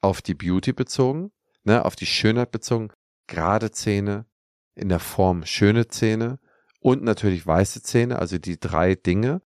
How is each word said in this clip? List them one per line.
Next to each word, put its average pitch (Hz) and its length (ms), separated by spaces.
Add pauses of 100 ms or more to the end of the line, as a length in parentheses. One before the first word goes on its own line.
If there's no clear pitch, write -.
auf 98 220
die 87 120
Beauty 92 380
bezogen, 139 580 (320)
ne, 107 220
auf - 100
die - 120
Schönheit 117 440
bezogen, 113 400 (380)
gerade 104 420
Zähne, 101 560 (480)
in 104 140
der 90 100
Form 90 480
schöne 107 400
Zähne 113 540 (400)
und 127 240
natürlich 95 420
weiße 87 340
Zähne, 120 380
also 87 200
die 82 200
drei 87 380
Dinge. 117 540